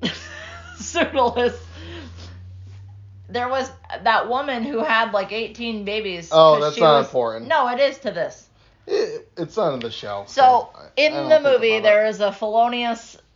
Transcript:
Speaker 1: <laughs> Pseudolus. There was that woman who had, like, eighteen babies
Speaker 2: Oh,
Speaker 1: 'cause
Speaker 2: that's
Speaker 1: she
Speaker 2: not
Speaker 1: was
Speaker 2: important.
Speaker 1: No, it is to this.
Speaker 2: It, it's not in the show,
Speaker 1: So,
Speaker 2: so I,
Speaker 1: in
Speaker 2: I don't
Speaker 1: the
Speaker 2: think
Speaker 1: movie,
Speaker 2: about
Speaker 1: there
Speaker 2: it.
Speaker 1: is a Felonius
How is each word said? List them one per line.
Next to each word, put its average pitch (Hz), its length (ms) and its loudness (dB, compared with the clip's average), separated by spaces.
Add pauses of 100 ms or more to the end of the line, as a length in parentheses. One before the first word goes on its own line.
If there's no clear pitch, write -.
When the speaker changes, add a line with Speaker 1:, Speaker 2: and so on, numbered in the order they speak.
Speaker 1:
<laughs> - 760 -12
Pseudolus. 247 800 0 (1700)
There 240 200 -4
was 262 220 -2 (320)
that 214 260 2
woman 254 360 -2
who 262 160 -4
had, 220 320 0
like, 196 200 -2
eighteen 220 520 -8
babies 196 480 -6
Speaker 2:
Oh, 160 220 8
Speaker 1:
'cause 147 100 2
Speaker 2:
that's 151 120 0
Speaker 1:
she 151 40 -4
Speaker 2:
not 151 180 8
Speaker 1:
was 131 80 2
Speaker 2:
important. 117 420 -2
Speaker 1:
No, 285 200 2
it 247 100 -4
is 277 200 0
to 220 120 -6
this. - 380 -8 (380)
Speaker 2:
It, - 500 -4
it's 160 200 -8
not 175 180 0
in 123 60 -6
the 117 100 -8
show, 101 360 -10
Speaker 1:
So, 254 480 4
Speaker 2:
so - 60 -20
I, - 60 -20 (100)
Speaker 1:
in 302 160 2
Speaker 2:
I 302 40 -6
don't 294 120 -4
Speaker 1:
the 311 80 8
Speaker 2:
think 302 80 2
Speaker 1:
movie, 226 320 2
Speaker 2:
about 220 80 -2
Speaker 1:
there 214 220 6
Speaker 2:
it. 220 40 0
Speaker 1:
is 190 100 -8
a 202 120 0
Felonius 233 840 -2 (180)